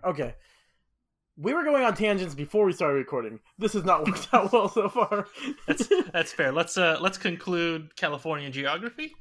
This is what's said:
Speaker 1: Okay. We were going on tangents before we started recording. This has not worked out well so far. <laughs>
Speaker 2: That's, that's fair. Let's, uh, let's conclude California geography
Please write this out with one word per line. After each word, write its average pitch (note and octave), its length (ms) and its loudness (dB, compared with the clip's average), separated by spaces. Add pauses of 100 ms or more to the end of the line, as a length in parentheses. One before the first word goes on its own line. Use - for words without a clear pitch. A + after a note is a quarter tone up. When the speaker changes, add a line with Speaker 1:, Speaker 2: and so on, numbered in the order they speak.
Speaker 1:
Okay. C#3+ 320 -2 (1000)
We F#3 160 0
were E4 100 2
going C#4+ 200 4
on A3+ 120 2
tangents F#3 400 0
before F3 300 0
we F3+ 80 2
started D#3 240 0
recording. A#2 420 -6 (180)
This G3+ 160 -2
has G3 100 0
not E3 220 4
worked - 280 -2
out G3+ 200 4
well G3+ 160 6
so G3+ 200 0
far. G#3 380 0 (200)
<laughs> - 200 -10
Speaker 2:
That's, - 220 0 (240)
that's E3+ 200 0
fair. C#3 180 2
Let's, E3 260 -2
uh, E3 240 4
let's F#3+ 160 -2
conclude E3+ 800 -2
California D3 540 -4
geography F3 720 -4